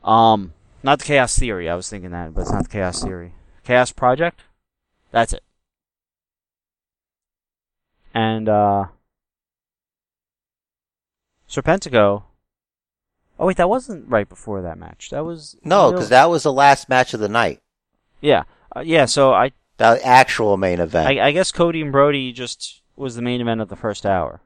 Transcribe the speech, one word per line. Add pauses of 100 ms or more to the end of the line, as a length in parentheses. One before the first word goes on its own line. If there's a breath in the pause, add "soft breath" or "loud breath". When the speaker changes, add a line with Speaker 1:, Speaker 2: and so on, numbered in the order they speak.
Speaker 1:
Um, (300)
not
the
Chaos
Theory.
I
was
thinking
that,
but
it's
not
the
Chaos
Theory. (300)
Chaos
Project? (720)
That's
it. (2750)
And,
uh, (2500)
Serpentico. (1160)
Oh,
wait,
that
wasn't
right
before
that
match.
That
was
Speaker 2:
No,
Speaker 1:
no
Speaker 2:
'cause
that
was
the
last
match
of
the
night. (600)
Speaker 1:
Yeah. (320)
Uh,
yeah,
so
I (260)
Speaker 2:
The
actual
main
event.
Speaker 1:
I,
I
guess
Cody
and
Brody
just (140)
was
the
main
event
of
the
first
hour.